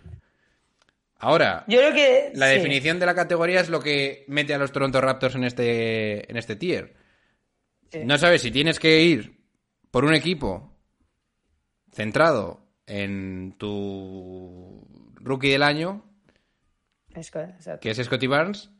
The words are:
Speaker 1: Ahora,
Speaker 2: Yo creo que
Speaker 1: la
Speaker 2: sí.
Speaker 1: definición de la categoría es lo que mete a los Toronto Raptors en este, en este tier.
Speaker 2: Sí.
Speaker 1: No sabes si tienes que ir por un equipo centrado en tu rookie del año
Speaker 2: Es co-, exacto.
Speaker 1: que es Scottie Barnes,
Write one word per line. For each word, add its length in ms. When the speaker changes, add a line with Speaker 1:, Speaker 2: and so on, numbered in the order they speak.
Speaker 1:
Ahora, 440
Speaker 2:
Yo 140
creo 120
que 420
Speaker 1:
la 140
Speaker 2:
sí. 60
Speaker 1:
definición 440
de 60
la 100
categoría 460
es 80
lo 120
que 480
mete 260
a 40
los 140
Toronto 300
Raptors 320
en 100
este, 880
en 80
este 180
tier. 400
Speaker 2:
Sí. 120
Speaker 1:
No 120
sabes 240
si 120
tienes 260
que 240
ir 340
por 140
un 100
equipo 580
centrado 680
en 720
tu 1300
rookie 340
del 140
año 400
Speaker 2:
Es 180
co-, 80
exacto. 400
Speaker 1:
que 100
es 80
Scottie 300
Barnes, 520